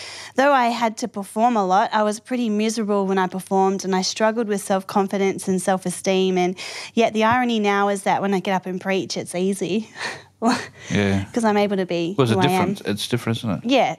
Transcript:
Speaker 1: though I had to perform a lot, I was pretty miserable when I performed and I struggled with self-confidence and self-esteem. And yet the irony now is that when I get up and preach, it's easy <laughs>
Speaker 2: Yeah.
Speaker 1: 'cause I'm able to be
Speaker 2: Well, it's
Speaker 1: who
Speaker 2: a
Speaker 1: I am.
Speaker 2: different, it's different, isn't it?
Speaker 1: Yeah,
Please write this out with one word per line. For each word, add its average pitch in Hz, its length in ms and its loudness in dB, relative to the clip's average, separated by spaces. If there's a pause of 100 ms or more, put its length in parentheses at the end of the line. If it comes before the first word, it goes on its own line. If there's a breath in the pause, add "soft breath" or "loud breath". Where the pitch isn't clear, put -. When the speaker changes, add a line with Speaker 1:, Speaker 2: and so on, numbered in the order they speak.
(360 loud breath)
Speaker 1:
though 285 180 4
I 247 140 4
had 233 320 -2
to 214 100 -4
perform 220 480 0
a 196 80 2
lot, 185 260 4
I 214 120 2
was 214 180 -2
pretty 247 260 -4
miserable 208 580 0
when 190 120 0
I 185 100 2
performed 190 560 0
and 190 100 -2
I 185 80 2
struggled 220 460 0
with 202 160 -2
self-confidence 196 840 0
and 185 120 0
self-esteem. 185 760 0
And 180 180 2 (380 loud breath)
yet 226 200 4
the 220 120 2
irony 240 340 2
now 202 300 2
is 202 140 -2
that 170 180 2
when 196 120 0
I 190 60 2
get 190 140 -2
up 185 120 -2
and 185 140 -6
preach, 190 380 -2
it's - 180 -8
easy 190 540 -2 (520 loud breath)
<laughs> - 0 - (480 loud breath)
Speaker 2:
Yeah. 98 440 2
Speaker 1:
'cause 233 100 0
I'm 208 140 2
able 202 200 0
to 190 80 0
be 170 320 -2
Speaker 2:
Well, 135 80 6
it's 120 80 4
Speaker 1:
who 190 60 2
Speaker 2:
a 180 40 4
Speaker 1:
I - 20 6
am. 185 300 2
Speaker 2:
different, - 200 -12
it's - 140 -6
different, 117 300 -2
isn't 117 120 -6
it? - 140 -4
Speaker 1:
Yeah, 226 340 2